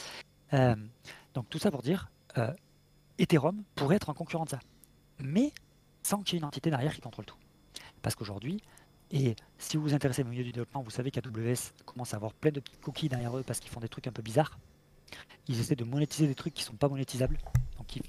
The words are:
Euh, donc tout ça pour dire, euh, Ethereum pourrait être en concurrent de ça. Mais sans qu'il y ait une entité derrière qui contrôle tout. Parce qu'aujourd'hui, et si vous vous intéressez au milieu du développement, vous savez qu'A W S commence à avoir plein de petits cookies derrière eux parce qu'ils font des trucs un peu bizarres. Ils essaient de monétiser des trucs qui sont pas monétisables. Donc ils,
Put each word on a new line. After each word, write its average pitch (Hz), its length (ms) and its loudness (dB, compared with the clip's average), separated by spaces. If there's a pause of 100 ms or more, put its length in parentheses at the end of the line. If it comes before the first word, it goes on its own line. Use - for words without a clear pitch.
(520)
Euh, 127 240 6 (580)
donc 120 140 -4
tout 160 100 -4
ça 202 140 4
pour 135 100 -4
dire, 165 260 0 (300)
euh, 117 140 2 (680)
Ethereum 175 460 4 (100)
pourrait 147 220 4
être - 140 -2
en 143 40 -2
concurrent 160 300 -4
de 151 60 -8
ça. 131 100 -6 (580)
Mais 180 340 2 (520)
sans 208 180 0
qu'il - 120 -2
y - 20 2
ait - 40 2
une 151 40 -2
entité 147 260 0
derrière 147 240 2
qui - 60 -14
contrôle 113 240 -10
tout. - 140 -18 (640)
Parce 110 120 0
qu'aujourd'hui, 110 480 -6 (500)
et 131 240 2 (200)
si - 200 -4
vous 151 80 2
vous 147 100 2
intéressez 139 280 2
au 123 40 0
milieu 120 160 -4
du 120 80 -4
développement, 120 320 -4
vous 110 80 -10
savez 127 220 -2
qu'A 127 80 -2
W 113 320 -2
S - 200 -2 (120)
commence - 280 -8
à 107 40 -4
avoir 107 180 -4
plein 151 160 4
de 143 100 -2
petits - 180 -16
cookies 151 300 -2
derrière 123 300 -2
eux 131 60 -4
parce - 160 -4
qu'ils - 100 -16
font 120 100 -10
des 113 80 -4
trucs - 200 -8
un 120 40 -6
peu 113 80 -8
bizarres. 113 380 2 (880)
Ils 120 140 2
essaient 131 160 2
de 120 80 -2
monétiser 147 420 2
des 135 80 4
trucs - 180 -4
qui - 120 -6
sont 113 100 -12
pas 139 140 4
monétisables. 131 500 0 (400)
Donc - 160 -8
ils, - 140 -6